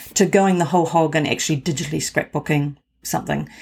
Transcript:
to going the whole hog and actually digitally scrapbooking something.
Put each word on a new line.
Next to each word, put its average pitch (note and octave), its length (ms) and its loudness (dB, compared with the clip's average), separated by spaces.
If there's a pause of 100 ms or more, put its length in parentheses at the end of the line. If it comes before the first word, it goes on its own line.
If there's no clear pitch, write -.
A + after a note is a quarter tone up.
(140)
to - 120 4
going F#3+ 320 4
the E3+ 80 2
whole F3 200 2
hog D#3+ 300 2
and D3+ 100 0
actually - 360 -2
digitally D3+ 400 -4
scrapbooking D3 760 -2 (280)
something. D3 440 -4 (120)